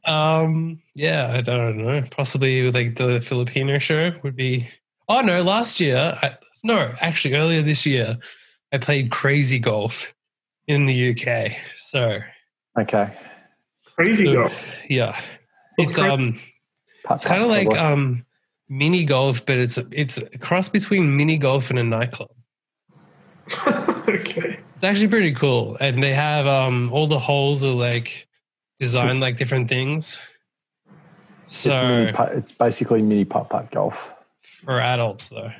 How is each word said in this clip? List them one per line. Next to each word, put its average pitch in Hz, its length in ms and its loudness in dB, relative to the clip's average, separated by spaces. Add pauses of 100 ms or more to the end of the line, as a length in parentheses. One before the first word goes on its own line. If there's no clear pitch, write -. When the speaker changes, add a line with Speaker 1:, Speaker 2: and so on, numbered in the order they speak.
Speaker 1:
Um, 160 760 0 (140)
yeah, 147 360 -2
I 123 100 -2
don't 117 360 0
know. 131 320 -2
Possibly, 131 640 0
like, 117 240 -2
the 123 240 0
Filipino 135 580 -2
show 160 320 0 (140)
would 135 100 -6
be. 127 320 -2 (420)
Oh 233 120 4
no, 180 240 2
last 220 340 2
year. 143 420 2
I, - 160 -2 (280)
no, 185 360 0
actually, 160 360 -2
earlier 160 260 2
this 147 240 2
year, 117 320 0 (540)
I 139 60 -2
played 131 340 0
crazy 139 480 2
golf 110 520 -2 (540)
in 143 200 2
the 135 80 2
U 123 200 2
K. 113 420 -2 (200)
So 117 420 -2 (580)
Speaker 2:
Okay. 104 360 0 (840)
Speaker 3:
Crazy 202 320 2
Speaker 1:
So, 135 80 4
Speaker 3:
golf. - 320 0 (240)
Speaker 1:
yeah. 120 300 0 (560)
Speaker 3:
What's 170 140 2
Speaker 1:
It's, - 100 0
Speaker 3:
cra- 190 140 4
Speaker 1:
um, 123 260 -2 (640)
Speaker 2:
Putt, - 140 0
Speaker 1:
it's - 80 -2
kinda 185 160 2
Speaker 2:
putt, 240 80 2
Speaker 1:
like, - 200 2
Speaker 2:
putt. - 80 2
Speaker 1:
um, 143 480 0 (420)
mini 156 360 2
golf, 135 420 2
but 131 120 2
it's, 123 200 0 (140)
it's 143 260 -2
a - 200 -12
cross 190 300 0
between 180 480 2
mini 156 200 4
golf 135 340 0
and 127 80 0
a 117 60 2
nightclub. 117 460 -4 (1160)
Speaker 3:
<laughs> - 400 -2 (200)
Okay. - 500 -4 (160)
Speaker 1:
It's - 100 -8
actually 202 240 4
pretty 190 240 2
cool, 117 480 0
and 135 220 0
they 139 100 2
have, 147 340 0
um, 127 460 2
all 151 140 2
the 147 140 2
holes 139 440 2
are, 139 60 2
like, 120 560 -2 (520)
designed 127 400 0
Speaker 2:
It's - 20 0
Speaker 1:
like 127 160 0
different 127 320 -2
things. 139 500 -2 (1300)
Speaker 2:
it's - 220 -2
mini 135 80 2 (320)
Speaker 1:
So 107 40 -4
Speaker 2:
putt, 120 200 0
it's - 200 -4
basically 117 480 2
mini 107 240 4
putt-putt - 460 -6
golf. - 420 -4 (300)
Speaker 1:
for - 380 -4
adults, 120 500 -2
though. 110 300 -10